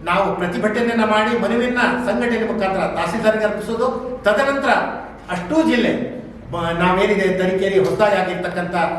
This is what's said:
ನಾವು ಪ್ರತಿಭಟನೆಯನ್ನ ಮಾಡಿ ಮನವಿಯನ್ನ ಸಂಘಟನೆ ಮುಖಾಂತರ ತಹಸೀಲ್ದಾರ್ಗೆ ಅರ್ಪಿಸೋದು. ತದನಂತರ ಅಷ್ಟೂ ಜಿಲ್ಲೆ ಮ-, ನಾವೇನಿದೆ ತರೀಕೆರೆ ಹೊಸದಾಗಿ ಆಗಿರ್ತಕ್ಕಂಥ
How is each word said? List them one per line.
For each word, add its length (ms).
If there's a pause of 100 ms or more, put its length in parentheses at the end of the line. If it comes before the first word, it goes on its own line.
ನಾವು 320
ಪ್ರತಿಭಟನೆಯನ್ನ 720
ಮಾಡಿ 340
ಮನವಿಯನ್ನ 380
ಸಂಘಟನೆ 760
ಮುಖಾಂತರ 260
ತಹಸೀಲ್ದಾರ್ಗೆ 680
ಅರ್ಪಿಸೋದು. 760
ತದನಂತರ 460 (600)
ಅಷ್ಟೂ 380
ಜಿಲ್ಲೆ 500 (340)
ಮ-, 180 (120)
ನಾವೇನಿದೆ 440 (120)
ತರೀಕೆರೆ 420
ಹೊಸದಾಗಿ 400
ಆಗಿರ್ತಕ್ಕಂಥ 560 (240)